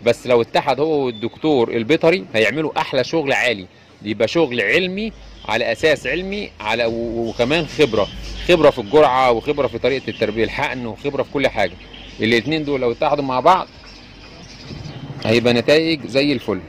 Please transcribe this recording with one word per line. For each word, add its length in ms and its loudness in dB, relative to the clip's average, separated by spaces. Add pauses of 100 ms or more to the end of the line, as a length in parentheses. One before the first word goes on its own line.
بس 220 0
لو 160 4
اتحد 380 0
هو 260 0
والدكتور 640 0
البيطري 540 2 (100)
هيعملوا 420 0
أحلى 280 -2
شغل 280 -2
عالي، 340 0 (360)
يبقى 260 0
شغل 320 0
علمي 520 0 (360)
على 240 0
أساس 340 0
علمي 440 -6 (100)
على 240 -2
و-، 440 -4
وكمان 380 0
خبرة، 420 2 (400)
خبرة 220 8
في 80 -6
الجرعة 540 4
وخبرة 340 -2
في 120 -4
طريقة 320 -2
التربية 340 -2
الحقن 420 -4
وخبرة 360 -6
في 100 -6
كل 160 0
حاجة. 240 -2 (480)
الاتنين 440 2
دول 160 -2
لو 120 0
اتحدوا 320 0
مع 160 -2
بعض 260 4 (1600)
هيبقى 280 2
نتائج 540 2
زي 260 0
الفل. 360 -4